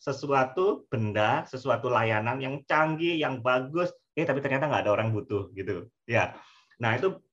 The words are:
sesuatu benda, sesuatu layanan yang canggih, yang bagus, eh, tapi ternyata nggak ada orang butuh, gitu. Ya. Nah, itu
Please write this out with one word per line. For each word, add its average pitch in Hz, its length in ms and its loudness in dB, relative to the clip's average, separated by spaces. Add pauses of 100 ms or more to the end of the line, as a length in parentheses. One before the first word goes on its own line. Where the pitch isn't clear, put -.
sesuatu 139 880 0
benda, 110 560 0
sesuatu 123 480 -2
layanan 113 480 2
yang 135 240 -6
canggih, 160 540 2
yang 135 260 -2
bagus, 139 480 0 (240)
eh, 165 80 0
tapi 139 160 0
ternyata 139 300 0
nggak 98 160 0
ada 104 80 4
orang 110 180 0
butuh, 101 400 -4
gitu. 95 380 -8 (180)
Ya. 110 240 0 (460)
Nah, 113 160 0
itu 190 240 -2 (140)